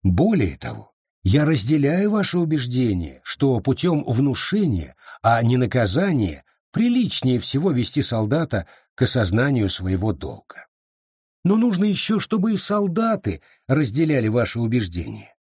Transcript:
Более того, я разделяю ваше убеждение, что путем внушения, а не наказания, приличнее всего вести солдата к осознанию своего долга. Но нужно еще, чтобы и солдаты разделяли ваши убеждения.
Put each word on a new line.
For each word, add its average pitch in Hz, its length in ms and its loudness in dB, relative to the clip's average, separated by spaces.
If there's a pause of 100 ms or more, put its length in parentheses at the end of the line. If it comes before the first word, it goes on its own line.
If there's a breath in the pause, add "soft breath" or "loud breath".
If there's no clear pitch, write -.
Более 101 540 2
того, - 360 -14 (300)
я 139 220 4
разделяю 156 680 2
ваше 196 280 0
убеждение, 123 840 -2
что 131 360 0
путем 147 460 0
внушения, 127 880 -2 (260 loud breath)
а 117 220 2
не 120 140 4
наказания, 117 880 0 (260)
приличнее 226 680 0
всего 156 320 -2
вести 123 300 0
солдата 113 680 -2 (280 soft breath)
к - 60 -2
осознанию 117 680 2
своего 92 440 -2
долга. - 540 -14 (760)
Но 190 120 4
нужно 220 300 2
еще, 208 340 0
чтобы 220 340 -2
и 190 40 0
солдаты 202 840 -2 (260 soft breath)
разделяли 135 600 2
ваши 113 320 0
убеждения. 107 800 -4